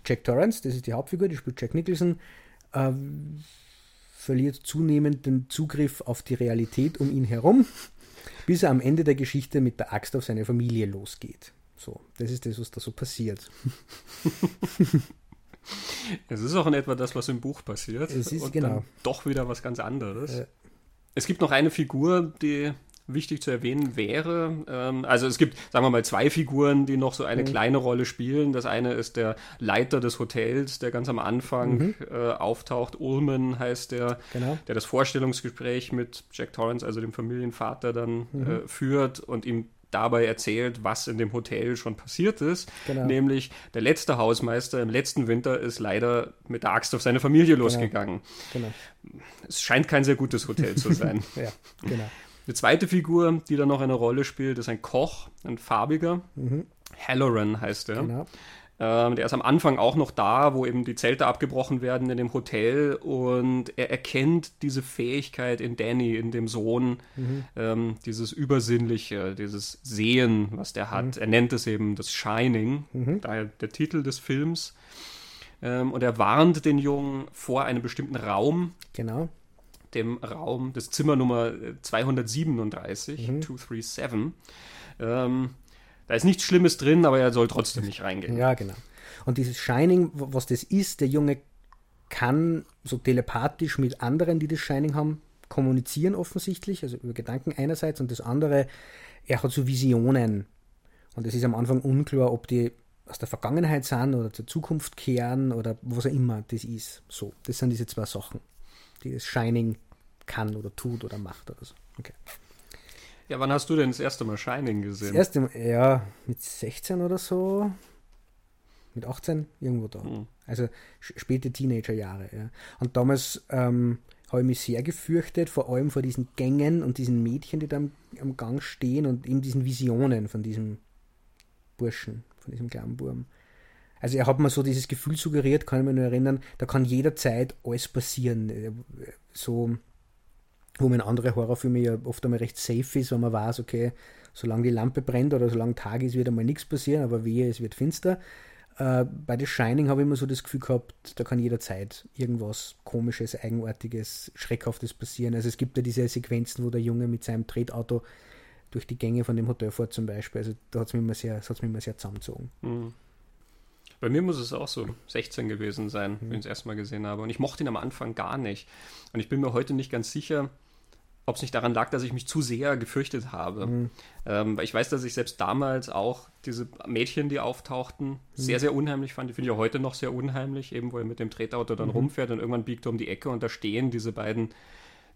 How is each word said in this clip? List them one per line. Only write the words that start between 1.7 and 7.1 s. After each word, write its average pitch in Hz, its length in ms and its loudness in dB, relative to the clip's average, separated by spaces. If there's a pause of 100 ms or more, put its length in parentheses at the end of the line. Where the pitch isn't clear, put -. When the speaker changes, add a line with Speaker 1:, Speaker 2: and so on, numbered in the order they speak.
Speaker 1:
Nicholson, 170 460 2 (520)
äh, 135 200 2 (1300)
verliert 131 380 2
zunehmend 147 680 2
den 131 240 2
Zugriff 147 520 0
auf - 200 -4
die 127 140 -4
Realität 120 640 0
um 139 120 2